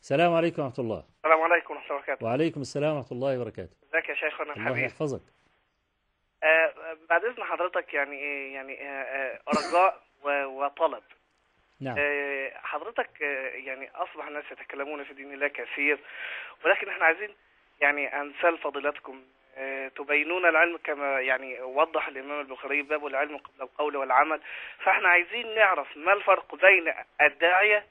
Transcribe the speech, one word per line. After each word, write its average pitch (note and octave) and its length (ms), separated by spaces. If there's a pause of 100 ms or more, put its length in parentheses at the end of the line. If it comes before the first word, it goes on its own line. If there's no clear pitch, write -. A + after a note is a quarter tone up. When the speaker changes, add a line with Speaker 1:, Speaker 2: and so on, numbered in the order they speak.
Speaker 1:
السلام E3+ 300
عليكم E3 280
ورحمة C3+ 180
الله. A2 240 (140)
Speaker 2:
السلام D#3+ 240
عليكم E3 320
ورحمة C#3+ 120
الله C#3+ 120
وبركاته. C#3 280
Speaker 1:
وعليكم D3 360
السلام D3 340
ورحمة C3 160
الله C3 280
وبركاته. G#2 340 (160)
Speaker 2:
ازيك E3 200
يا D3 60
شيخنا D3+ 380
Speaker 1:
الله - 20
Speaker 2:
الحبيب؟ C3+ 300
Speaker 1:
يحفظك. B2+ 360 (1200)
Speaker 2:
آه، D#3+ 300 (360)
بعد E3+ 160
إذن A#3 180
حضرتك، F3+ 500
يعني C#3+ 220
إيه، C#3 380
يعني، C3+ 280
آه، C#3 220
آه، B2+ 360 (100)
رجاء E3 540 (200)
و-، C#3+ 220
وطلب. C#3 580 (760)
Speaker 1:
نعم. C3 200
Speaker 2:
آه، C#3+ 560
حضرتك، F#3 680
آه، C3+ 260
يعني C3+ 460
أصبح D#3 320
الناس D3 240
يتكلمون C#3 520
في C#3 100
دين C#3 200
الله C#3 140
كثير، C#3+ 520 (640)
ولكن G3 240
احنا F#3 160
عايزين، F3+ 240 (520)
يعني، C#3+ 400
أمثال D3+ 360
فضيلتكم، C#3 680 (340)
آه، C3+ 300
تبينون D3 580
العلم E3 380
كما، C#3 380
يعني، C3 400
وضح D3 460
الإمام C#3+ 320
البخاري C#3 420
باب D3 240
العلم C#3+ 320
قبل - 240
القول C#3+ 340
والعمل. C#3 460 (440)
فاحنا F#3+ 240
عايزين G#3+ 460
نعرف F#3 420
ما E3+ 160
الفرق F#3+ 420
بين F3 380 (280)
الداعية F#3 680